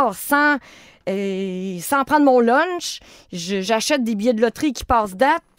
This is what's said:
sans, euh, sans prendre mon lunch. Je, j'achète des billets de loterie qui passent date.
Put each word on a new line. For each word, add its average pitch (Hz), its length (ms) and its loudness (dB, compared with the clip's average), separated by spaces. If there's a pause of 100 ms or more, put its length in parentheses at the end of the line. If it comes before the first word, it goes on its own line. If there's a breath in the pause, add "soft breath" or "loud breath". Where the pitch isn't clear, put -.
(160)
sans, 285 420 0 (500 soft breath)
euh, 190 720 -6
sans 277 240 0
prendre 294 220 2
mon 254 140 6
lunch. 302 600 0 (320 soft breath)
Je, 185 300 -6
j'achète 226 420 0
des 220 120 -2
billets 226 180 0
de 214 80 -2
loterie 240 320 0
qui - 100 -14
passent 214 320 0
date. 285 280 2 (160)